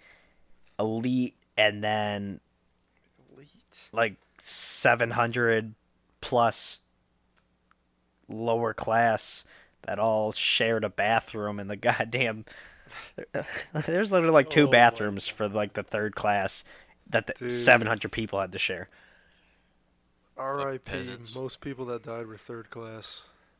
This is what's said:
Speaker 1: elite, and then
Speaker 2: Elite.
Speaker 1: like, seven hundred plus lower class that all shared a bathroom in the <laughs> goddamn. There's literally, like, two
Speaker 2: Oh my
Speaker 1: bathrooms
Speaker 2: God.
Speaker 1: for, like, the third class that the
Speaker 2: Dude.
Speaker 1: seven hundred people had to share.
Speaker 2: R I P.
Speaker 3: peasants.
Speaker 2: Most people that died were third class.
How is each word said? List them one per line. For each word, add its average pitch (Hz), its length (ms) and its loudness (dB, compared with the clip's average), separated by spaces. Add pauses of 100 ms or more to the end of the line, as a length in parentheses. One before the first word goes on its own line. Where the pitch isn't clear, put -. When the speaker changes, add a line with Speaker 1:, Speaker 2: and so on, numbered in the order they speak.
(800)
Speaker 1:
elite, 120 560 0 (200)
and 104 280 4
then 104 560 -2 (960)
Speaker 2:
Elite. 143 120 -20 (440)
Speaker 1:
like, 113 240 0 (240)
seven - 720 0
hundred 113 640 0 (460)
plus - 600 0 (1500)
lower 113 460 -2
class 113 720 0 (380)
that 95 160 -6
all 110 340 0
shared 113 520 0
a 104 40 0
bathroom 104 720 -2
in 98 80 -10
the 101 80 -8
<laughs> - 0 -
goddamn. 113 680 -2 (1400)
There's 196 240 0
literally, 165 220 4
like, 147 180 6
two 151 120 6
Speaker 2:
Oh 143 40 6
my 131 60 4
Speaker 1:
bathrooms 110 560 6
Speaker 2:
God. - 80 -10
Speaker 1:
for, 107 120 -2
like, 104 260 -4
the 101 80 -6
third 107 320 -4
class 101 500 -2 (440)
that - 180 0
the - 80 -6
Speaker 2:
Dude. 123 180 -6
Speaker 1:
seven 120 340 6
hundred 107 260 -4
people 101 280 -4
had 92 120 -4
to 95 60 -8
share. 92 300 -4 (1500)
Speaker 2:
R 139 340 -4
I 131 80 -8
P. - 120 -16
Speaker 3:
peasants. 107 460 -10
Speaker 2:
Most 131 240 -10
people 131 260 -8
that 120 180 -8
died 113 220 -10
were 110 100 -16
third 117 340 -14
class. 110 520 -14 (380)